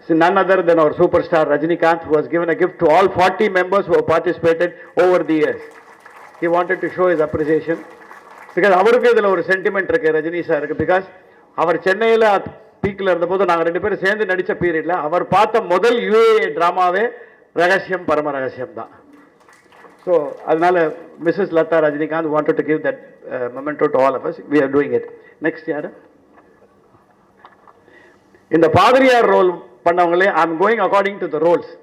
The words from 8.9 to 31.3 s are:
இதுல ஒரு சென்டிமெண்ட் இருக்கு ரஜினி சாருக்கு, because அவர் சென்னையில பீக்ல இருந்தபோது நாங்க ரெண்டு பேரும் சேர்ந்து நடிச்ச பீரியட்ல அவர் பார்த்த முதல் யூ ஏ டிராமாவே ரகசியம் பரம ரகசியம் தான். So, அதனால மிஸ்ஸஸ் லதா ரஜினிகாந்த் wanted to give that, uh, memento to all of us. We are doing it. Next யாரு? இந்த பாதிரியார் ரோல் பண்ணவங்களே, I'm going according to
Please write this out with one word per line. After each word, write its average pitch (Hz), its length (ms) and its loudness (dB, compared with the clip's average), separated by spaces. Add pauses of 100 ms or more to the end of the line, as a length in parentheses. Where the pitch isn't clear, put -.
இதுல 214 220 2
ஒரு 170 160 -4
சென்டிமெண்ட் 190 400 -2
இருக்கு 160 260 0
ரஜினி 165 320 -4
சாருக்கு, 151 340 -4
because 185 220 0 (580)
அவர் 165 140 0 (100)
சென்னையில 220 380 2 (580)
பீக்ல 196 300 -2
இருந்தபோது 180 360 0
நாங்க 170 180 0
ரெண்டு 170 160 -4
பேரும் 190 220 -4
சேர்ந்து 208 260 -2
நடிச்ச 185 200 -4 (100)
பீரியட்ல 165 340 -2 (120)
அவர் 170 160 -2 (120)
பார்த்த 226 260 2 (120)
முதல் 233 260 2 (100)
யூ 220 120 4 (180)
ஏ 196 60 0 (120)
டிராமாவே 180 460 0 (580)
ரகசியம் 180 480 0
பரம 151 280 0
ரகசியம் 127 420 -8
தான். - 120 -14 (1120)
So, 180 80 0 (360)
அதனால 175 260 2 (500)
மிஸ்ஸஸ் 170 320 -2
லதா 160 280 2
ரஜினிகாந்த் 151 500 -4
wanted 156 240 0
to 147 100 -4
give 151 180 0
that, 131 120 -6 (340)
uh, 123 240 -6
memento 147 360 -4
to 139 100 2
all 131 160 2
of - 100 -12
us. - 80 -10 (160)
We 147 100 4
are 131 120 -2
doing 135 220 0
it. - 80 -4 (420)
Next - 260 -8
யாரு? 151 160 -8 (2750)
இந்த 165 120 6 (120)
பாதிரியார் 247 540 6
ரோல் 190 180 4 (360)
பண்ணவங்களே, 175 420 2 (120)
I'm 165 120 0 (100)
going 220 220 0
according 196 380 0
to 175 100 -6